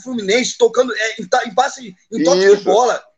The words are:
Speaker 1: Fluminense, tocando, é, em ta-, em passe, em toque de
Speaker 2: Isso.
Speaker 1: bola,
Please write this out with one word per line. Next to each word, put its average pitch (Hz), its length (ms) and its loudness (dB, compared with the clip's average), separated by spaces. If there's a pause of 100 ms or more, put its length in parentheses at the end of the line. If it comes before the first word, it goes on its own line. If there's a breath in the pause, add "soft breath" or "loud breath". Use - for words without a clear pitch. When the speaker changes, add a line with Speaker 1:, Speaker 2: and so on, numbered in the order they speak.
Speaker 1:
Fluminense, 233 560 -2
tocando, 240 340 2
é, 214 300 -6
em 180 60 -14
ta-, 254 180 0
em 196 80 -12
passe, 254 400 -4 (180)
em 156 120 -2
toque 185 160 4
de 196 140 6
Speaker 2:
Isso. 202 100 -2
Speaker 1:
bola, 202 360 0 (180)